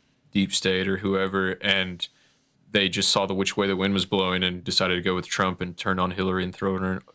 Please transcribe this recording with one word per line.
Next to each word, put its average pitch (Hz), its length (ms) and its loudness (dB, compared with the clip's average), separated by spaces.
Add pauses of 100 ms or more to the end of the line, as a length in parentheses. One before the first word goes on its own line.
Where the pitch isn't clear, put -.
(320)
deep 98 220 0
state 95 340 0
or 95 100 0
whoever, 95 540 0 (100)
and 95 460 -2 (640)
they 101 180 2
just 95 220 0
saw 101 160 2
the 95 80 -2
which 95 240 -2
way 101 100 2
the 98 80 2
wind 98 180 2
was 92 120 2
blowing 92 380 2
and 90 200 -2
decided 92 320 0
to 90 60 -2
go 92 140 0
with 87 120 -4
Trump 92 320 0
and 90 160 -6
turn 95 240 0
on 92 120 2
Hillary 92 320 0
and 90 120 -6
throw 95 220 -2
her, 92 240 -2 (140)